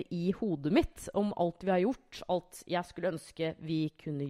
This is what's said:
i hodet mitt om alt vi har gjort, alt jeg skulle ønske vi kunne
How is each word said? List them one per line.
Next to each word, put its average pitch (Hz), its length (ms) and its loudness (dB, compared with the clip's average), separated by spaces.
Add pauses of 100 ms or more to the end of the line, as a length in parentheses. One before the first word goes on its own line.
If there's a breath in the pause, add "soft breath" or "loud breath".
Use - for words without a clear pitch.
(160)
i 175 160 2
hodet 160 400 0
mitt - 420 2
om 208 220 0
alt 175 320 0
vi 190 60 4
har 180 100 4
gjort, - 380 -2 (100)
alt - 300 -2 (100)
jeg 175 160 0
skulle 170 240 -2
ønske 160 380 -4 (100)
vi 160 220 0 (180)
kunne 147 300 -4